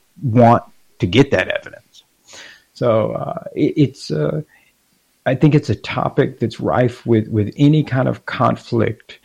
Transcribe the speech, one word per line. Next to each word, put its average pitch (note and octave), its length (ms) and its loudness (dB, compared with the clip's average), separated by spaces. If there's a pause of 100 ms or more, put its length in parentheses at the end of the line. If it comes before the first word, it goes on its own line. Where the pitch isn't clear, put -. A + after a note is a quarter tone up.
(220)
want A#2 400 4 (380)
to A2+ 60 0
get B2 260 2
that F#2 160 0
evidence. - 560 -12 (680)
So, A2+ 400 0
uh, - 320 -8 (100)
it, - 220 -2
it's, - 340 -2
uh, D3+ 300 -4 (840)
I B2+ 80 0
think D3 200 4
it's D3 140 0
a G#2 60 -2
topic - 640 -4
that's A2+ 220 -6
rife A2+ 440 -2
with, A2 240 0
with G#2 300 -2
any D3 260 4
kind C3 240 -2
of A#2 160 -6
conflict A2+ 1000 -4